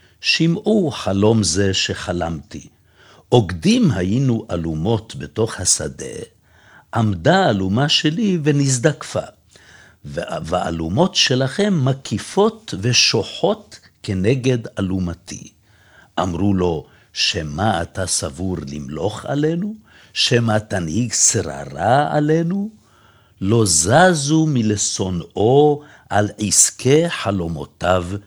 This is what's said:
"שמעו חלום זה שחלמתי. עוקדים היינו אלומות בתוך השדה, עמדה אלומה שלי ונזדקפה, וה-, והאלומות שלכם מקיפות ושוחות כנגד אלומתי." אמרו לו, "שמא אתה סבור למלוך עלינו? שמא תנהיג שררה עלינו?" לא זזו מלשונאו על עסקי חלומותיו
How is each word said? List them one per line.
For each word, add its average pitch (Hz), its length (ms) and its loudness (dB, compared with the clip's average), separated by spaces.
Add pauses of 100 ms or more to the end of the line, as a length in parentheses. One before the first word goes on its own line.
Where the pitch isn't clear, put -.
(220)
"שמעו 165 680 2
חלום 107 520 2
זה 95 300 0
שחלמתי. 82 960 -6 (600)
עוקדים 123 600 4
היינו 107 600 0
אלומות 85 680 -2
בתוך 101 420 -4
השדה, 71 600 -4 (760)
עמדה 117 540 2
אלומה 104 400 0
שלי 180 540 0
ונזדקפה, 139 760 0 (840)
וה-, 80 380 -6
והאלומות 87 720 0
שלכם 135 720 0
מקיפות 135 960 -2
ושוחות - 1000 0 (240)
כנגד 120 540 0 (220)
אלומתי." 92 720 -4 (680)
אמרו 92 340 0
לו, 87 320 0 (280)
"שמא 85 680 -2
אתה 90 260 -6
סבור 87 500 -4 (100)
למלוך 73 580 -6
עלינו? 160 500 -2 (380)
שמא 117 460 2
תנהיג 101 540 -4
שררה 82 1040 0
עלינו?" 165 540 0 (720)
לא 110 240 4
זזו 156 800 4
מלשונאו 113 1400 2 (280)
על 104 280 2
עסקי 135 720 2
חלומותיו 87 960 -2 (220)